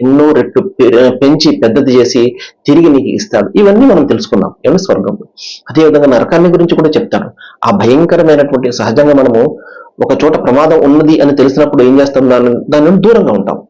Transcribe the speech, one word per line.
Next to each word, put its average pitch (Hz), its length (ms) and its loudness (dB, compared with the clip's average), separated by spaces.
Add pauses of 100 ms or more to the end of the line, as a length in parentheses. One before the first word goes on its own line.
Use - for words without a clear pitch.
ఎన్నో 143 320 2
రెట్లు 123 360 -2
పె-, 123 500 0
పెంచి 147 460 0
పెద్దది 123 280 0
చేసి 123 440 0 (300)
తిరిగి 170 220 2
నీకు 269 200 0
ఇస్తాడు. - 500 -4
ఇవన్నీ 208 280 2
మనం 175 200 2
తెలుసుకున్నాం 110 460 -4 (140)
ఏమండి 175 160 0
స్వర్గంలో. 101 440 -4 (440)
అదేవిధంగా 147 360 2
నరకాన్ని 165 420 0
గురించి 170 280 0
కూడా 151 120 0
చెప్తాడు. - 400 -4 (360)
ఆ 117 120 -2
భయంకరమైనటువంటి, 139 960 0
సహజంగా 120 420 0
మనము 127 440 0 (460)
ఒక - 200 -2
చోట - 180 -2
ప్రమాదం 156 420 0
ఉన్నది 151 360 2
అని 139 160 0
తెలిసినప్పుడు 139 460 0
ఏం 131 180 4
చేస్తాం? 135 300 0
దాని, 123 400 -2
దాని 151 140 2
నుండి 190 240 2
దూరంగా 226 240 2
ఉంటాం - 380 -4